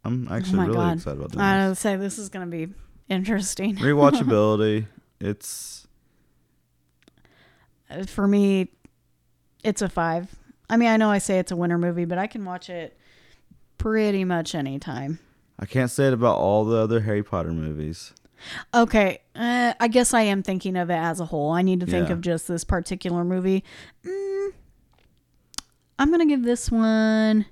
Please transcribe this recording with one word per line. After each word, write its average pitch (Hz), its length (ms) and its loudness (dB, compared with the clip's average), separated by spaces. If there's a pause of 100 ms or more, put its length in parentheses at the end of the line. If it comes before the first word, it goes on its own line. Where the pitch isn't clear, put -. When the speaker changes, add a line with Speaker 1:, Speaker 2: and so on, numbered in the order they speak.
Speaker 1:
I'm 120 260 -4
Speaker 2:
Oh - 40 -4
Speaker 1:
actually 185 220 0
Speaker 2:
my 185 80 2
Speaker 1:
really 113 120 0
Speaker 2:
God. 170 200 0
Speaker 1:
excited - 220 -8
about - 120 -8
doing 202 120 -2
Speaker 2:
I 196 260 4
Speaker 1:
this. 185 100 -4
Speaker 2:
say 202 180 -2
this 190 200 -6
is 202 120 -12
gonna 185 180 -12
be 170 220 -8 (400)
interesting. 196 680 -2
<laughs> - 20 -10
Speaker 1:
Rewatchability. 110 1080 4 (340)
It's - 680 -8 (2000)
Speaker 2:
Uh, 185 140 -10
for 202 240 -2
me, 196 420 2 (960)
it's 214 180 -2
a 190 80 -2
five. 170 440 -4 (360)
I 226 80 2
mean, 233 120 4
I 220 80 4
know 220 120 4
I 202 80 2
say 190 220 0
it's 180 120 -4
a 185 60 -4
winter 175 200 0
movie, 175 280 0
but 175 120 -4
I 196 100 -4
can 220 180 -12
watch 180 240 -12
it 170 280 -12 (800)
pretty 214 460 0
much 175 320 -2
any 139 240 -4
time. 139 400 -8 (380)
Speaker 1:
I 98 80 -8
can't 127 260 -2
say 139 160 2
it 135 60 4
about 117 240 4
all 101 260 2
the 113 140 2
other 110 240 2
Harry 104 220 -2
Potter 85 280 -4
movies. 78 600 -6 (600)
Speaker 2:
Okay, 220 460 2 (160)
uh, 240 420 0
I 233 120 2
guess 240 240 4
I 233 80 4
am 196 220 0
thinking 190 340 -4
of 175 120 -2
it 175 40 0
as 165 260 -2
a 170 60 -4
whole. 151 260 -2
I 175 100 2
need 185 200 2
to 180 40 -4
think 175 220 0
Speaker 1:
Yeah. 175 60 -2
Speaker 2:
of 170 80 -4
just 170 260 -4
this 170 160 -4
particular 175 640 -4
movie. 185 400 0 (400)
Mm, 392 460 -6 (1500)
I'm 285 140 2
gonna 339 160 4
give 285 160 2
this 240 280 0
one 220 800 4